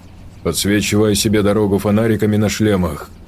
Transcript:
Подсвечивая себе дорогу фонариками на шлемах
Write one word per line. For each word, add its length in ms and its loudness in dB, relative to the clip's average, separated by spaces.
Подсвечивая 720 0
себе 260 0
дорогу 380 2
фонариками 580 0
на 140 0
шлемах 580 -2